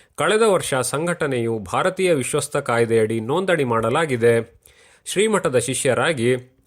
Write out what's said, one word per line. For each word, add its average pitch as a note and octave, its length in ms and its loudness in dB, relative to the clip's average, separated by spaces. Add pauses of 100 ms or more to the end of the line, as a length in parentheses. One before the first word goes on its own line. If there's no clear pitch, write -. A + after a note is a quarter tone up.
(140)
ಕಳೆದ G3+ 280 0
ವರ್ಷ F3+ 320 2
ಸಂಘಟನೆಯು C3+ 840 -2
ಭಾರತೀಯ E3+ 560 0
ವಿಶ್ವಸ್ತ C#3+ 420 -2
ಕಾಯ್ದೆಯಡಿ A2+ 640 2
ನೋಂದಣಿ D#3+ 440 0
ಮಾಡಲಾಗಿದೆ. A#2 960 0 (440)
ಶ್ರೀಮಠದ F3+ 540 0
ಶಿಷ್ಯರಾಗಿ B2+ 960 0 (120)